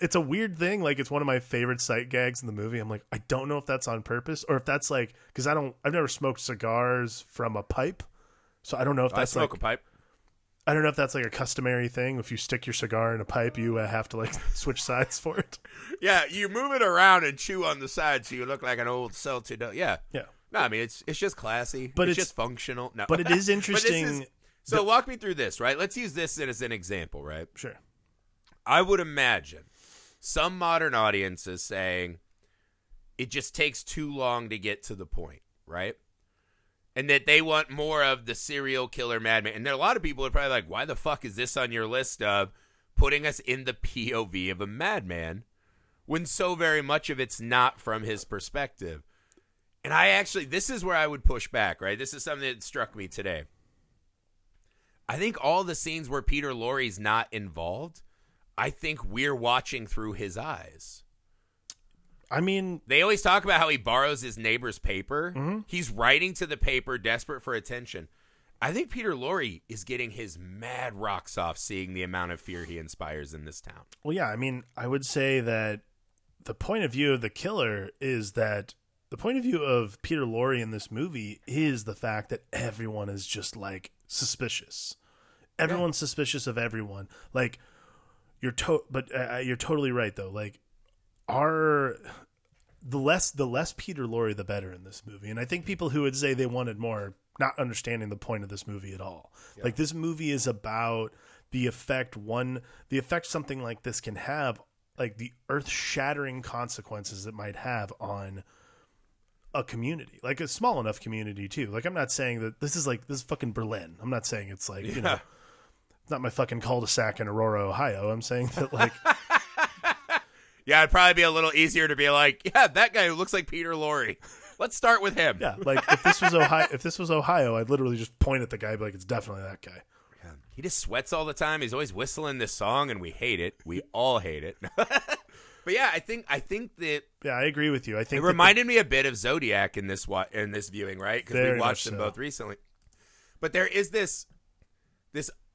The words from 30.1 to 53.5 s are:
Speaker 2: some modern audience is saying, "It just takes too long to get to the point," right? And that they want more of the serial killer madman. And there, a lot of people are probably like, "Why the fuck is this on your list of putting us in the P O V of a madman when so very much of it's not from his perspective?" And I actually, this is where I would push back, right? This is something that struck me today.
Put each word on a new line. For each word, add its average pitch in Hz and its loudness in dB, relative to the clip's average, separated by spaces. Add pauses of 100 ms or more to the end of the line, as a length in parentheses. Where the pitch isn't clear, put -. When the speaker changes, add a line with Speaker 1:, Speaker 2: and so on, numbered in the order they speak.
Speaker 2:
some 180 -2
modern 165 2
audience 101 2
is 90 -8
saying, 90 -4 (1000)
"It 123 -6
just - -4
takes 151 0
too 147 -6
long 120 -2
to 110 -6
get 104 -4
to 113 -10
the 92 -12
point," 71 -8 (240)
right? 92 -6 (1000)
And 139 -4
that 143 4
they 151 8
want 156 2
more 147 0
of 127 0
the 117 -4
serial 135 -4
killer 120 -4
madman. 110 2
And 110 -8
there, 139 0
a 131 -2
lot 208 2
of 156 -6
people 135 -4
are - -2
probably 139 2
like, 107 0
"Why 120 -4
the 143 -4
fuck 147 -4
is 98 -10
this 123 -4
on 123 -2
your 113 -2
list 123 -2
of 101 2 (440)
putting 147 6
us 143 -2
in 131 -2
the 127 -4
P 120 -2
O 113 0
V 92 -2
of 92 -4
a 101 -4
madman 101 -4 (640)
when 160 -2
so 180 0
very 156 2
much 147 0
of 131 -4
it's 120 -4
not 123 4
from 110 -2
his 107 -6
perspective?" 98 -8 (840)
And 139 -4
I 170 8
actually, 196 2
this 170 -2
is 226 -4
where 180 0
I 156 4
would 147 0
push 120 4
back, 101 0
right? 101 -2
This 131 -6
is 139 -10
something 139 -4
that 120 -6
struck - -6
me 98 -8
today. 90 -6 (1600)